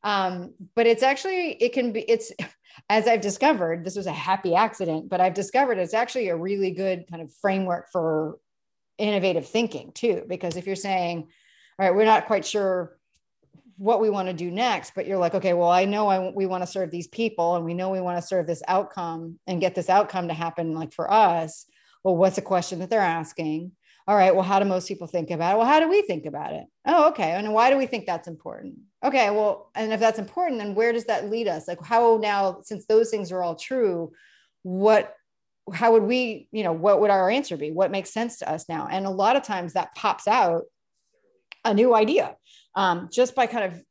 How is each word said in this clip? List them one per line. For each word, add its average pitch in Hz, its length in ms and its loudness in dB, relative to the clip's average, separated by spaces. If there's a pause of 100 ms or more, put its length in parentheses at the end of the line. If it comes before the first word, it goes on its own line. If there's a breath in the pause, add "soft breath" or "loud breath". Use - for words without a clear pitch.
Um, 185 520 -2 (240)
but 233 100 6
it's 226 160 4
actually, 339 480 0 (100)
it 240 120 2
can 247 180 -2
be, 214 100 -4
it's, 226 300 0 (580 soft breath)
as 214 160 4
I've 226 140 4
discovered, 196 640 0
this 190 140 -8
was 185 100 -6
a 185 60 -6
happy 180 420 -2
accident, 180 540 0
but 180 100 -2
I've 185 140 2
discovered 226 440 0
it's 175 160 -4
actually 233 360 -2
a 170 80 -2
really 190 340 -4
good 185 380 -4
kind 165 120 -12
of 147 200 -16
framework 190 500 -2
for 160 460 -2 (600)
innovative 190 480 0
thinking 220 460 -4
too. - 340 -2
Because 175 300 -8
if 180 100 -10
you're 196 120 -6
saying, 175 500 -4 (500 soft breath)
"All 190 80 0
right, 185 80 4
we're 214 120 4
not 220 220 4
quite 202 180 0
sure 190 520 -2 (800)
what 196 220 2
we 220 100 2
wanna 190 240 -2
do 175 180 -6
next," 220 440 -2
but 190 100 -6
you're 196 120 -4
like, 180 180 0
"Okay, 185 180 2
well, 175 160 4
I 180 140 6
know 208 240 0
I, 190 220 0
we 190 160 -4
wanna 185 220 -4
serve 180 240 -6
these 170 180 -10
people 180 480 0
and 165 80 -4
we 165 80 -4
know 185 160 -4
we 190 100 -2
wanna 175 220 -4
serve 170 260 -2
this 165 220 -6
outcome 170 680 -4 (100)
and 180 120 -2
get 180 160 0
this 185 140 -4
outcome 185 400 2
to 165 40 -4
happen, 165 400 -6
like, 151 200 -8
for - 180 -4
us." 170 540 2 (400 soft breath)
Well, 185 100 2
what's 185 220 2
a 202 40 -4
question 180 380 -2
that 180 100 -8
they're 220 120 2
asking? 165 720 -4 (340 soft breath)
All 202 80 4
right, 190 180 8
well, 185 100 4
how 190 160 2
do 202 60 2
most 185 220 -2
people 175 200 -10
think 170 220 -4
about 170 240 0
it? 214 60 2
Well, 233 80 2
how 302 120 6
do 320 80 2
we 403 140 4
think 170 240 -6
about 147 280 -10
it? 156 120 -12 (200)
Oh, 320 240 6
okay. 165 240 -2
And 208 200 -4
why 233 160 6
do 277 80 4
we 262 80 0
think 226 220 -8
that's 202 200 -6
important? - 460 -14 (320)
Okay, 262 240 2
well, 208 460 -2
and 220 180 -4
if 214 60 -4
that's 220 180 2
important, 285 420 -4
then 208 140 -8
where 226 180 2
does 233 140 -4
that 208 240 -2
lead 226 180 -2
us? 156 200 -4
Like, 175 160 -10
how 226 340 6
now, 202 460 0
since - 240 -12
those 220 240 4
things 196 200 -6
are 185 120 -4
all 170 120 -4
true, 175 560 -2 (520 soft breath)
what, 196 520 2 (560)
how 190 220 2
would 220 100 8
we, 233 480 -2
you 214 120 -4
know, 170 100 0
what 180 260 4
would 208 120 4
our 190 180 4
answer 247 280 -2
be? 151 140 -6
What 180 200 0
makes 196 180 -6
sense 233 300 -6
to - 120 -6
us 160 160 -8
now? 165 220 -6
And 190 160 -4
a 196 60 -4
lot 202 240 2
of 269 80 0
times 180 300 -6
that 175 220 -4
pops - 320 -2
out 185 360 2 (1000)
a 226 100 0
new 233 200 6
idea, 214 420 2 (380 soft breath)
um, 180 400 0
just 247 220 2
by 254 100 2
kind 226 200 -4
of 170 260 -8